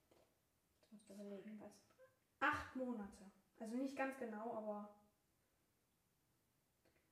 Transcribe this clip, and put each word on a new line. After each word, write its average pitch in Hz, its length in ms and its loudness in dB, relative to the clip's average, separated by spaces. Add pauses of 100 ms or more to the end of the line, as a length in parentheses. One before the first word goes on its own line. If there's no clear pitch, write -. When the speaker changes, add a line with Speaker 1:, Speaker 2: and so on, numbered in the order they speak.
(800)
Speaker 1:
Jetzt - 100 -20
musst - 180 -18
du 196 40 -12
überlegen, 202 460 -6
was? 208 120 -10 (680)
Speaker 2:
Acht - 360 6
Monate. 220 560 -2 (280)
Also 220 160 -2
nicht 269 200 2
ganz 269 240 2
genau, 226 380 -2
aber 208 320 -2 (2250)